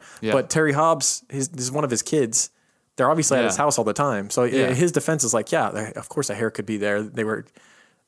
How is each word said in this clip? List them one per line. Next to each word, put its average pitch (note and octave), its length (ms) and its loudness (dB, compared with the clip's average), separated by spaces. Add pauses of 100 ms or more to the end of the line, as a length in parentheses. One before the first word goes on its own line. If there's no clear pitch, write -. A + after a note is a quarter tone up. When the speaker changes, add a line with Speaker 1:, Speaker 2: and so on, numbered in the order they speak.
(220)
Speaker 1:
Yeah. A2 120 -2
Speaker 2:
But C3 160 0
Terry D#3 240 2
Hobbs, D#3 560 2
his, C3+ 200 -6
this C3 160 -10
is B2+ 60 -6
one D3 120 -2
of C3 80 -2
his A2+ 100 0
kids. B2 480 0 (460)
They're C3 160 4
obviously D#3 260 2
at A#2+ 60 2
his G2 140 0
Speaker 1:
Yeah. C#3 60 2
Speaker 2:
house D3 140 2
all A#2+ 80 0
the G#2 80 0
time. A2 380 0
So B2 140 2
Speaker 1:
Yeah. B2+ 280 2
Speaker 2:
his E3 180 2
defense D3+ 320 0
is A#2+ 120 0
like, A2 160 0
yeah, G#2+ 440 -2
of - 140 -10
course C#3 220 -4
a G#2 40 -4
hair A2 140 -2
could G#2 160 -6
be A2 120 -4
there. G#2 260 0
They A2+ 220 -6
were G#2+ 200 -4 (640)